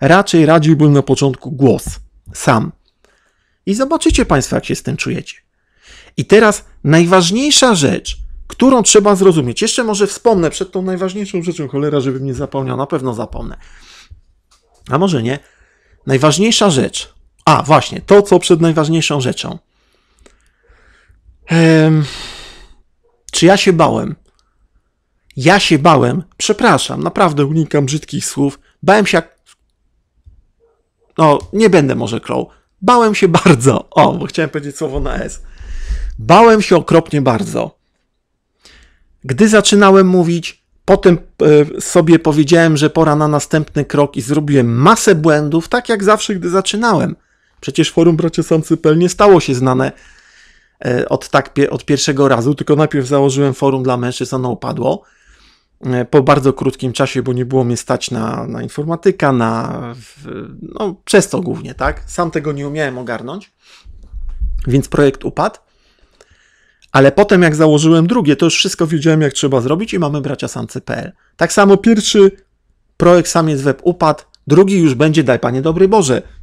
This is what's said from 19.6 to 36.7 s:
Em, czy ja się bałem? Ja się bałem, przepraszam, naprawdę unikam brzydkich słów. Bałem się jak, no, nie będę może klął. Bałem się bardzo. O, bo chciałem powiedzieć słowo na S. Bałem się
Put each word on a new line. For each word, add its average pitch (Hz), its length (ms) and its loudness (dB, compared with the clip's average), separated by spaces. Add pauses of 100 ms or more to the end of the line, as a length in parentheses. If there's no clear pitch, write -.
Em, 160 580 4 (1300)
czy - 140 2
ja 190 100 6
się 190 160 2
bałem? 135 440 -2 (1200)
Ja 160 220 4
się 165 200 2
bałem, 139 440 2 (140)
przepraszam, 143 680 0
naprawdę 156 440 0
unikam 151 400 -2
brzydkich 147 400 -8
słów. 139 320 -4 (240)
Bałem 196 240 2
się 175 120 0
jak, - 200 -8 (1800)
no, 151 200 4 (140)
nie 208 180 2
będę 143 240 2
może 117 260 -6
klął. 123 280 -6 (340)
Bałem 226 320 2
się 190 140 2
bardzo. 139 640 2
O, - 220 2
bo - 140 -8
chciałem 156 240 -6
powiedzieć 143 260 -10
słowo 143 240 -6
na 131 160 -6
S. 117 260 -10 (760)
Bałem 208 440 4
się - 140 2